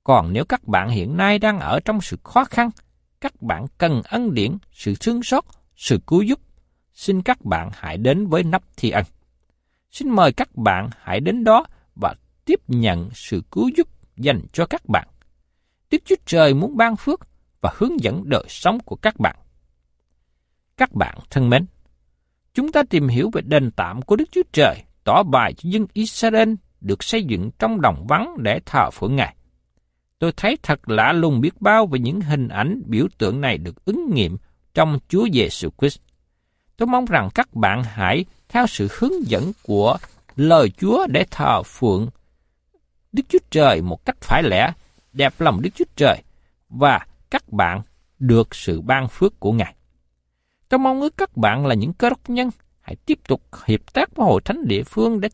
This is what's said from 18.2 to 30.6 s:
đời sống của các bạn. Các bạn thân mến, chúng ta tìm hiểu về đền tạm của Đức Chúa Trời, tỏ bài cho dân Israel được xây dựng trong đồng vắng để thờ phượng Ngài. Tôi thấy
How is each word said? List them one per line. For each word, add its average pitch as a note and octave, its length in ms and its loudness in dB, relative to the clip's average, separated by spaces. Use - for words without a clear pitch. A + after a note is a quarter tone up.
đời C3+ 200 0
sống G#3+ 300 -6
của - 160 -12
các - 240 -4
bạn. F2+ 160 0
Các B3+ 160 0
bạn - 240 -4
thân B2+ 200 2
mến, C3+ 160 2
chúng C#4+ 180 -2
ta D4 120 4
tìm D3+ 240 0
hiểu B2+ 260 0
về - 80 -2
đền B2+ 300 0
tạm F#2 300 -6
của G#3 140 0
Đức D#4 160 0
Chúa F#4 120 0
Trời, C3 300 2
tỏ C#3+ 200 4
bài B2+ 300 0
cho - 160 -10
dân G#3 240 -2
Israel A3 600 0
được G2 220 -4
xây A3+ 200 -2
dựng G#2+ 360 -4
trong A3 220 0
đồng F#2 260 0
vắng G#3+ 300 0
để A#2 280 -2
thờ A#2+ 260 0
phượng A#2+ 240 -4
Ngài. B2 200 -2
Tôi E3 180 0
thấy A#3+ 260 -2